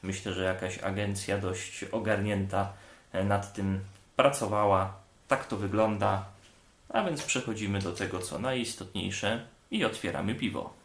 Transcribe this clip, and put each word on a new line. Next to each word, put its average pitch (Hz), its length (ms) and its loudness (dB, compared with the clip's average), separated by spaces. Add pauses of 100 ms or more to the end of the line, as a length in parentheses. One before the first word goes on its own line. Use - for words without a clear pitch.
Myślę, 98 300 -4
że 92 120 0
jakaś 92 340 0
agencja 101 600 -2
dość 92 460 -4
ogarnięta, 98 880 0 (400)
e, 95 120 0
nad 101 280 2
tym 98 280 0 (360)
pracowała. 104 760 4 (360)
Tak - 180 2
to 110 100 -2
wygląda. 101 680 2 (640)
A - 140 0
więc 165 200 -2
przechodzimy 104 560 0
do 95 140 0
tego, 92 260 -2
co 82 200 -4
najistotniejsze 107 1080 -2 (240)
i 196 140 0
otwieramy 98 500 0
piwo. - 400 -4 (100)